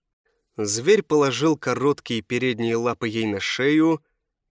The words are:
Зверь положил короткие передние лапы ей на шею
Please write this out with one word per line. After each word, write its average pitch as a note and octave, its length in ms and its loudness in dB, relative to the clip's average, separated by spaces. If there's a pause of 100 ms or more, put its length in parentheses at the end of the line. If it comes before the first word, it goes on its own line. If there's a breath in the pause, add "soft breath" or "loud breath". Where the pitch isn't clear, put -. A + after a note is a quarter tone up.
(580)
Зверь A#2 440 2
положил C#3+ 560 2
короткие B2 640 -2
передние A#2 540 -2
лапы A#2+ 320 -4
ей A2 180 -2
на G2+ 140 -2
шею D#3 640 0 (480)